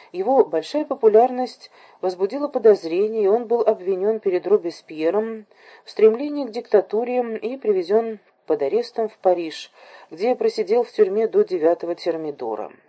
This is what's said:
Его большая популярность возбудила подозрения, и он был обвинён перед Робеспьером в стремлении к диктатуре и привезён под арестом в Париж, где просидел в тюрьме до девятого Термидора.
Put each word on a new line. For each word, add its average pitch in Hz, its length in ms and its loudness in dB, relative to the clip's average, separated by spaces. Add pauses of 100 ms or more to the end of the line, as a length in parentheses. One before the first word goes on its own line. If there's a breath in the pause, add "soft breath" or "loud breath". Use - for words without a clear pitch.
(140 soft breath)
Его 220 320 2
большая 226 400 -4
популярность 247 840 2 (280 soft breath)
возбудила 196 480 -4
подозрения, 208 760 2
и - 20 4
он 226 180 2
был 233 140 0
обвинён 202 600 0
перед 180 260 -2
Робеспьером 185 1000 -2 (360 loud breath)
в - 80 -20
стремлении 269 540 2
к 220 60 -10
диктатуре 233 880 -2
и 247 180 -8
привезён 214 640 -2 (260)
под 151 160 -2
арестом 214 480 -4
в - 80 -20
Париж, 170 560 -2 (380 loud breath)
где 202 240 -2
просидел 220 480 0
в 233 80 -12
тюрьме 214 360 2
до 208 160 2
девятого 170 520 0
Термидора. 135 760 -6 (180)